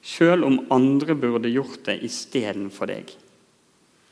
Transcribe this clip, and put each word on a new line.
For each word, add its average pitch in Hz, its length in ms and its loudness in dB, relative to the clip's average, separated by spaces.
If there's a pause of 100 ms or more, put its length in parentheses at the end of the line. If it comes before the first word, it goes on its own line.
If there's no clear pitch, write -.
Selv 170 480 2
om 135 80 4 (160)
andre 139 420 4
burde 120 380 0
gjort 135 380 -4
det 98 140 -4
i 117 40 -6
stedet 101 640 -6
for - 160 -8
deg. 104 240 -12 (1000)